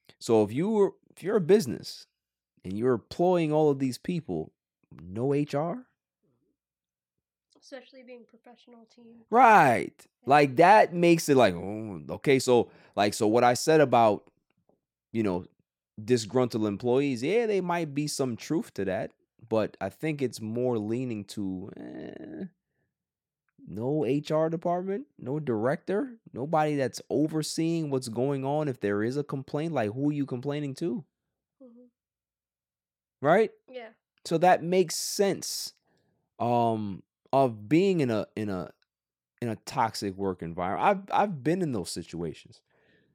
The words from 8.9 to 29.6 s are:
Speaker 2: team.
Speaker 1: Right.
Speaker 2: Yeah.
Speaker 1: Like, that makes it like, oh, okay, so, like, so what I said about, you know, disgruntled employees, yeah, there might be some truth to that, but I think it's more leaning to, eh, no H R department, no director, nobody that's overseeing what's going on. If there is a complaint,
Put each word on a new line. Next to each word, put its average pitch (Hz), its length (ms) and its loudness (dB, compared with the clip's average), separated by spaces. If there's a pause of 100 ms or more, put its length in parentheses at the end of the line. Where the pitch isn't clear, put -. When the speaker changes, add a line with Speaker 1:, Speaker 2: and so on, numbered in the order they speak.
Speaker 2:
team. 233 360 -20
Speaker 1:
Right. 196 680 6
Speaker 2:
Yeah. - 100 -20 (200)
Speaker 1:
Like, 139 300 4
that 175 360 8
makes 170 360 4
it 139 80 6
like, 107 180 6
oh, 98 560 -8
okay, 131 300 2
so, 120 300 4 (260)
like, 104 180 2
so 107 140 0
what 120 160 4
I 123 100 4
said 156 260 4
about, 117 440 4 (880)
you 113 100 0
know, 92 240 -2 (560)
disgruntled 113 640 0
employees, 123 560 -2
yeah, 214 240 -2
there 202 160 -2
might 170 320 -6
be 147 140 -4
some 131 280 -6
truth - 380 -6
to 98 120 -6
that, 98 260 -6 (360)
but 110 320 -2
I 98 80 -6
think 147 340 -6
it's 123 180 -6
more 120 380 -4
leaning 110 480 -6
to, 95 500 -10
eh, - 680 -14 (1200)
no 120 380 -4
H 143 280 -2
R 160 180 0
department, 180 560 -4 (120)
no 131 200 -6
director, 156 800 -2 (160)
nobody 151 420 -2
that's 135 340 -4
overseeing 156 840 -2
what's 131 180 -4
going 131 360 -2
on. 147 240 -2
If 123 120 -6
there 101 240 0
is 123 120 -2
a 143 80 -4
complaint, 147 480 -6